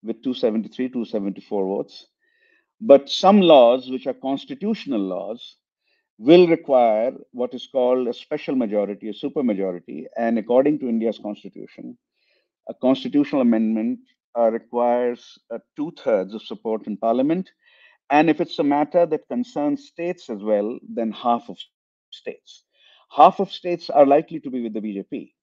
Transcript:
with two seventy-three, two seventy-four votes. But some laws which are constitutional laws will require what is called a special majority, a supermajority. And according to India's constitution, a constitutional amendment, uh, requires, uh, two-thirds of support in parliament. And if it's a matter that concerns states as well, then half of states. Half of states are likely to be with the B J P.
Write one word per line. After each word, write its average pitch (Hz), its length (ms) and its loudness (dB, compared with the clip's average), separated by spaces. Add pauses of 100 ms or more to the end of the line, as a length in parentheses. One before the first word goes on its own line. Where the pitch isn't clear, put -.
with 110 220 -10
two 127 100 -4
seventy-three, 113 540 -4
two 123 160 -6
seventy-four 101 600 -6
votes. 101 440 -8 (720)
But 131 280 4
some 202 320 4
laws 131 480 6
which 127 200 -8
are - 60 -6
constitutional 139 840 -6
laws 95 600 -8 (600)
will 170 300 8
require 123 640 2 (180)
what 123 240 -6
is 120 160 -14
called 127 380 0
a 120 40 -4
special 147 440 -8
majority, 104 520 -4
a 107 60 -10
supermajority. 98 920 -6 (120)
And 117 180 0
according 135 440 2
to 127 80 -6
India's 113 320 -2
constitution, 104 760 -16 (720)
a 117 60 -14
constitutional 135 680 0
amendment, 113 580 0 (360)
uh, 117 140 2
requires, 120 880 -4 (140)
uh, 113 60 -12 (180)
two-thirds 113 580 -4
of 110 80 -12
support 110 460 -8
in 104 80 -8
parliament. 131 520 -2 (640)
And 151 180 4
if 151 120 0
it's - 180 -6
a 160 60 0
matter 147 420 2
that 151 220 -6
concerns 143 580 -4
states 175 420 -10
as 104 140 -10
well, 107 460 -2
then 113 240 -6
half 120 360 -4
of 92 80 -14 (540)
states. - 540 -18 (500)
Half 170 260 6
of 190 120 -4
states - 380 -8
are 143 160 6
likely 151 340 0
to 135 100 -12
be 127 120 -6
with 113 100 -6
the 107 80 -6
B 104 140 -8
J 98 80 -8
P. 92 400 -12